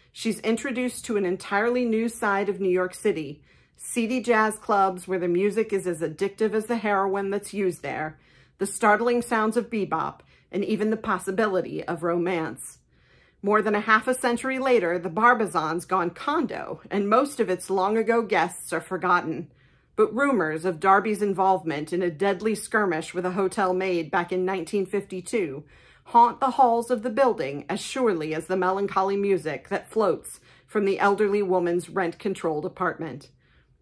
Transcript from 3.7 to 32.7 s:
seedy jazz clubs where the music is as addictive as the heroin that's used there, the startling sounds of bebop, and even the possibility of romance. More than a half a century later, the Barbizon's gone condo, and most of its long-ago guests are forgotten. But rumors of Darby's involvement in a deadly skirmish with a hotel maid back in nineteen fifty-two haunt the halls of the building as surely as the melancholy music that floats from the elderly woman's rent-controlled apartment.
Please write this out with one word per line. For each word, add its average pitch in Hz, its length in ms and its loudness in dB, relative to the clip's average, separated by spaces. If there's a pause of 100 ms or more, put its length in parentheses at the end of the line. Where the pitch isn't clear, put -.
seedy 240 400 -2
jazz 214 380 2
clubs 190 500 0
where 185 120 -2
the 180 80 0
music 196 440 0
is 190 140 0
as 165 160 -4
addictive 196 540 -2
as 214 100 -2
the 233 120 -2
heroin 196 520 0
that's 202 240 -6
used 190 300 -2
there, 143 340 -8 (400)
the - 80 -4
startling 233 560 2
sounds 226 340 0
of 240 140 0
bebop, 156 520 -4 (300)
and 196 140 -2
even 214 240 0
the 214 80 0
possibility 190 840 -2
of 160 180 -6
romance. 170 800 -4 (640)
More 208 180 4
than 208 140 0
a 208 40 2
half 220 280 4
a 254 80 2
century 254 420 -2
later, 226 400 2
the 165 120 -6
Barbizon's 175 760 2
gone 175 240 0
condo, - 800 -4
and 202 180 0
most 262 320 2
of 190 120 0
its 180 180 -4
long-ago 214 540 2
guests 185 500 -2
are 165 80 -2
forgotten. 175 720 -2 (440)
But 214 160 4
rumors 190 540 0
of 175 140 -2
Darby's 196 420 4
involvement 185 720 0
in 175 80 -2
a 175 80 0
deadly 196 460 -2
skirmish 196 580 -2
with 180 140 -4
a 185 60 -4
hotel 185 420 0
maid 180 340 -2
back 175 220 -2
in 185 120 0
nineteen 185 440 -2
fifty-two 185 760 -4 (420)
haunt 233 340 6
the 269 120 2
halls 233 380 4
of 233 140 0
the 240 80 -4
building 175 580 2
as 208 100 -4
surely 175 540 -2
as 160 140 -6
the 185 100 0
melancholy 196 600 0
music 170 520 0
that - 220 -6
floats - 480 0 (260)
from 208 200 -2
the 196 120 2
elderly 202 460 2
woman's 180 480 0
rent-controlled 175 720 -4
apartment. 170 640 -6 (520)